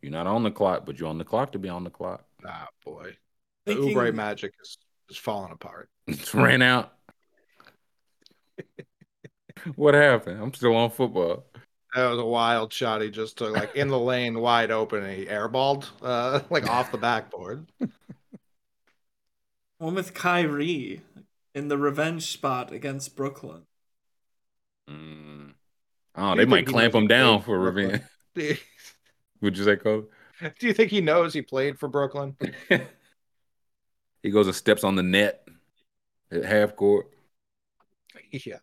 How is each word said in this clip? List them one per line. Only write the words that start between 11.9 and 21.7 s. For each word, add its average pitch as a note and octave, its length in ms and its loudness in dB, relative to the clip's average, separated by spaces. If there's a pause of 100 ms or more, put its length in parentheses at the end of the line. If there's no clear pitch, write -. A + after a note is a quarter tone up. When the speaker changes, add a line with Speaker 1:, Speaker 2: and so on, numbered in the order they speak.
Speaker 2:
That B2+ 140 2
was A#2+ 100 -2
a A#2+ 60 -4
wild A#2 480 0
shot A2 280 -2
he G#2+ 80 -4
just G#2+ 280 -10
took, G#2+ 160 -4
like, G#2+ 220 -4
in C#3+ 120 0
the C3+ 120 0
lane, A#2+ 400 -2
wide A#2 320 2
open, A2 320 -2
and F#2+ 120 -8
he F#2+ 100 -8
airballed, C3 600 -2 (140)
uh, B2+ 440 -2
<laughs> - 40 -20
like, C#3+ 200 -2
off B2 220 -2
the A2+ 60 -8
backboard. A#2+ 680 -4 (120)
<laughs> - 2000 -18
Speaker 3:
One E3 180 -6
with F#3 180 -6
Kyrie D#3 920 -2 (500)
in C#3+ 140 -8
the C#3+ 100 -2